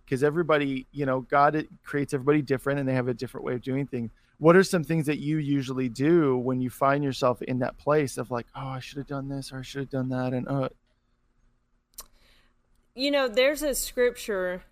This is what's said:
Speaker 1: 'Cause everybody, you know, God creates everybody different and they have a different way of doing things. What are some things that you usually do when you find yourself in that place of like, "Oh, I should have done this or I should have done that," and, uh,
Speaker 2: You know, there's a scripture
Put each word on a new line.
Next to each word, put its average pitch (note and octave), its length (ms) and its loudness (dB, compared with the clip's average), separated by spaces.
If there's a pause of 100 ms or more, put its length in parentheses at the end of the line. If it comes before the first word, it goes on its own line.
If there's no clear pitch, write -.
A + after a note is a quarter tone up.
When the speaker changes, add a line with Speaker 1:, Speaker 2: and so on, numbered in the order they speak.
Speaker 1:
'Cause C3 140 0
everybody, D3 720 0
you C#3 140 -4
know, C3 160 0
God D3 440 2 (180)
creates C#3+ 300 -4
everybody C#3+ 280 4
different C#3 380 -2
and C3+ 80 -2
they C3 60 0
have B2+ 140 0
a B2+ 60 -2
different - 300 -10
way C3 100 -2
of A#2 80 -6
doing C3 240 -4
things. A#2 240 -6 (280)
What E3 180 8
are F#3+ 80 8
some F3+ 180 0
things D#3 240 0
that D3 120 0
you D3 200 -2
usually C3+ 500 -2
do C#3 500 4
when B2+ 220 -2
you B2+ 100 -2
find C#3+ 340 2
yourself B2+ 380 0
in B2+ 180 -4
that - 180 -4
place D3 400 0
of B2 140 -6
like, A#2+ 140 -4 (100)
"Oh, C3+ 100 -8
I C3 140 -8
should - 180 -12
have C3+ 80 -10
done C#3 220 -8
this C#3 240 -8
or C3 60 -10
I C3 40 -10
should C#3 200 -10
have C3 80 -8
done C3 180 -2
that," B2+ 240 -2
and, B2+ 160 -4
uh, C#3 220 -2 (2250)
Speaker 2:
You C4+ 140 0
know, C#4 180 2
there's C4+ 360 2
a C#4 100 0
scripture G3 960 -2